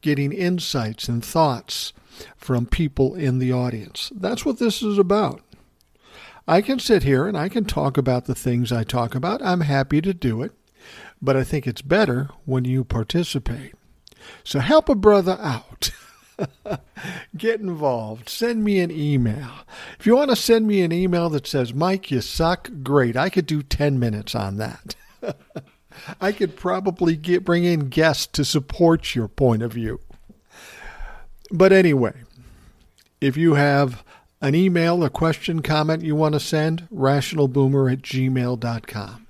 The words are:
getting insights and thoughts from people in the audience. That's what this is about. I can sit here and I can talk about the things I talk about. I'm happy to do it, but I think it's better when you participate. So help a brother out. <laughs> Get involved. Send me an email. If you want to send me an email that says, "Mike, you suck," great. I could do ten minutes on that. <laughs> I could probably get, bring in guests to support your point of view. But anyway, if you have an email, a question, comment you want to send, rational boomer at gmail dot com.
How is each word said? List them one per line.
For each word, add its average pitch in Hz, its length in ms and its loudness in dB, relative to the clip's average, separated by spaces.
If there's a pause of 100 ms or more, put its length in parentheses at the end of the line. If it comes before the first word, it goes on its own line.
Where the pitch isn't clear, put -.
getting 143 280 0
insights 175 800 -4
and 117 160 -2
thoughts - 720 -2 (420)
from 123 300 -2
people 139 480 0
in 135 240 -2
the 127 140 0
audience. 123 600 -6
That's 196 300 -4
what 262 140 -2
this 240 240 0
is 208 160 0
about. 196 420 2 (1040)
I 170 140 4
can 262 180 -2
sit 190 260 2
here 131 220 2
and 208 80 -4
I 156 140 -2
can 214 160 -2
talk 139 320 -2
about 127 300 0
the 127 80 -4
things 120 360 -2
I 113 140 0
talk 120 300 -4
about. 170 260 -2
I'm 180 220 0
happy 143 400 2
to 190 100 -2
do 123 300 -2
it, 190 100 -8 (720)
but 135 120 2
I 131 100 2
think 147 220 -4
it's 117 140 -6
better 139 480 0 (160)
when 127 220 -2
you 127 180 0
participate. 135 880 -4 (680)
So - 160 -4
help 277 300 4
a 277 60 4
brother 190 440 4
out. - 520 -6 (480)
<laughs> 190 420 -8 (560)
Get 220 240 -2
involved. 127 720 -4
Send 233 340 -2
me 202 160 2
an 170 100 0
email. 139 600 0 (500)
If - 60 -2
you 233 100 6
want 285 140 2
to 220 60 4
send 226 300 2
me 202 140 2
an 170 120 2
email 175 360 0
that 147 180 -4
says, 123 280 -2
"Mike, 185 360 -2
you 127 120 0
suck," 175 480 -2 (120)
great. 127 360 2
I 170 100 0
could 180 160 0
do 151 180 -2
ten 143 360 0
minutes 107 360 -4
on 98 220 -4
that. - 400 -10 (240)
<laughs> 233 160 -8 (840)
I 196 100 0
could 202 240 -4
probably 180 600 0
get, 180 280 0
bring 175 200 2
in 156 260 0
guests 156 380 2
to 143 180 -2
support 165 680 2
your 110 140 -2
point 117 340 2
of 113 120 -6
view. 110 260 -6 (1500)
But 190 200 6
anyway, 160 440 4 (1080)
if 135 160 0
you 165 180 4
have 139 480 2 (380)
an 139 140 0
email, 175 500 2
a 139 60 0
question, 165 500 -2
comment 156 420 0
you 151 140 -2
want 156 160 2
to 147 80 0
send, 160 500 -2
rational 143 560 0
boomer 135 440 2
at 135 100 -2
gmail 127 580 -2
dot 113 280 -6
com. 104 440 -12